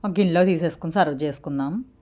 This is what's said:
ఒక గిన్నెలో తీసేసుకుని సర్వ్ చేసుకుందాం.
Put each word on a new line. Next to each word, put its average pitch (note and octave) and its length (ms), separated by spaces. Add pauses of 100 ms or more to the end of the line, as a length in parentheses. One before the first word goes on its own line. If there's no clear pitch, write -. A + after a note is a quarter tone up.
ఒక G3+ 140
గిన్నెలో F3+ 340
తీసేసుకుని E3 460
సర్వ్ D#3 260
చేసుకుందాం. C#3+ 500 (280)